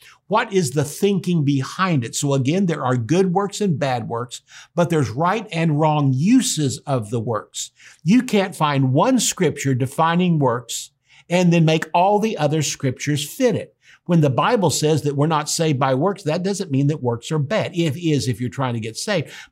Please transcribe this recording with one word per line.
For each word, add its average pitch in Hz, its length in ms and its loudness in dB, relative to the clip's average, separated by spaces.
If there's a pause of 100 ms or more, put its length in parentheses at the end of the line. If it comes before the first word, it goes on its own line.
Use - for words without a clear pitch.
(280)
What 220 260 -2
is 170 180 2
the 143 120 0
thinking 180 600 0
behind 139 640 0
it? - 100 -10
So 139 200 0
again, 156 320 2
there 147 180 -2
are 127 120 2
good 170 360 2
works 196 280 -2
and 180 180 0
bad 127 280 -2
works, 117 340 -8 (340)
but 165 140 2
there's 151 200 0
right 175 420 -2
and 160 280 0
wrong 151 340 2
uses 156 720 2
of 120 240 -2
the 120 100 -4
works. - 520 -6 (320)
You 220 180 4
can't 196 340 0
find 139 380 0
one 220 260 4
scripture 143 540 0
defining 165 640 2
works 123 540 -2 (380)
and 175 220 4
then 170 140 4
make 160 300 0
all 196 240 4
the 220 180 -2
other 151 240 0
scriptures 143 640 -4
fit 240 280 0
it. - 200 -8 (300)
When 175 160 4
the 143 80 4
Bible 175 400 2
says 151 340 0
that 143 120 -2
we're 143 120 2
not 151 220 -2
saved 160 300 0
by 135 160 2
works, 180 280 -2
that 165 200 -2
doesn't 185 280 -4
mean 139 160 2
that 151 140 -2
works 120 300 -4
are 156 80 0
bad. 147 340 -2
If 165 220 0
is, 160 320 0
if 123 140 -4
you're 123 80 -4
trying 127 240 -4
to 117 60 -4
get 110 180 -8
saved. 185 320 -2 (220)